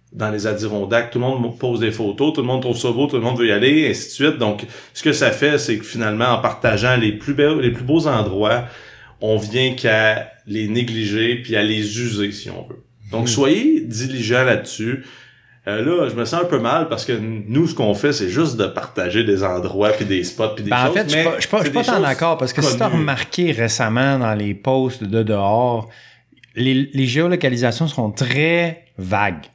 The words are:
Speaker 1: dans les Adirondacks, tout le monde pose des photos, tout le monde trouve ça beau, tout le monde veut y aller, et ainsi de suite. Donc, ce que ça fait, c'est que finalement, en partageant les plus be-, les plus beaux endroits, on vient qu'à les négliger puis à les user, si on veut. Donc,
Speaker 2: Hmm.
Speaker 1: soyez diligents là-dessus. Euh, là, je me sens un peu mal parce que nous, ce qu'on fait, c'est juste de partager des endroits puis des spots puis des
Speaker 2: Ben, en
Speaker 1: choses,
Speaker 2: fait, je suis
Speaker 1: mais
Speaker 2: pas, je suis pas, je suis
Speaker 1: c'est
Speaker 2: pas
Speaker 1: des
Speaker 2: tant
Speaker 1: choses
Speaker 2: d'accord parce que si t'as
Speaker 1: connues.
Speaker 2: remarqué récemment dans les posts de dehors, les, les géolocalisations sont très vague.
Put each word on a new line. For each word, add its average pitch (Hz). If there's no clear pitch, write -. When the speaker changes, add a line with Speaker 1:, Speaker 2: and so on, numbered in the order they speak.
Speaker 1:
dans 110
les 107
Adirondacks, 104
tout 120
le 123
monde 123
pose 120
des 110
photos, 117
tout 147
le 120
monde 127
trouve 123
ça 127
beau, 131
tout 139
le 113
monde 120
veut 117
y 104
aller, 127
et 139
ainsi -
de -
suite. 147
Donc, 107
ce -
que 156
ça 120
fait, 147
c'est 113
que 107
finalement, 113
en 117
partageant 117
les 113
plus 107
be-, 147
les 123
plus 120
beaux 156
endroits, 110
on 107
vient 120
qu'à 110
les 107
négliger 113
puis 110
à 104
les 107
user, 104
si -
on 90
veut. -
Donc, 113
Speaker 2:
Hmm. 123
Speaker 1:
soyez 175
diligents 120
là-dessus. 120
Euh, 107
là, 160
je 104
me 117
sens 170
un -
peu 156
mal 147
parce 110
que 131
nous, 110
ce -
qu'on 107
fait, 143
c'est 95
juste 139
de 104
partager 92
des 98
endroits 92
puis 107
des 92
spots 107
puis -
des 104
Speaker 2:
Ben, 123
en -
Speaker 1:
choses, 127
Speaker 2:
fait, 208
je 147
suis 151
Speaker 1:
mais 160
Speaker 2:
pas, 165
je -
suis -
pas, 208
je 196
suis 147
Speaker 1:
c'est 135
Speaker 2:
pas 185
Speaker 1:
des -
Speaker 2:
tant 247
Speaker 1:
choses 190
Speaker 2:
d'accord 151
parce 127
que 147
si 127
t'as 220
Speaker 1:
connues. 160
Speaker 2:
remarqué 151
récemment 120
dans 110
les 104
posts 127
de 110
dehors, 110
les, 131
les 135
géolocalisations 139
sont 113
très 160
vague. 95